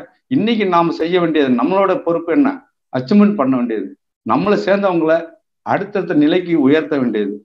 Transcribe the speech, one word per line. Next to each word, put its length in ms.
இன்னைக்கு 380
நாம 260
செய்ய 280
வேண்டியது, 300
நம்மளோட 540
பொறுப்பு 280
என்ன? 180
achievement 420
பண்ண 200
வேண்டியது, 420
நம்மளை 400
சேர்ந்தவங்களை 520
அடுத்தடுத்த 480
நிலைக்கு 480
உயர்த்த 380
வேண்டியது, 460